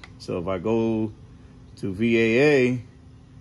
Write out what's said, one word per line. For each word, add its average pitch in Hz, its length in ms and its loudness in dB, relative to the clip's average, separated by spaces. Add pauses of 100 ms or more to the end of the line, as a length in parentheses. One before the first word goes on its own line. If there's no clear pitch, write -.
(200)
So 98 200 -8
if 85 80 -8
I 95 100 -4
go 110 540 -2 (680)
to 101 160 -8
V 117 240 2
A 113 240 2
A, 127 420 2 (580)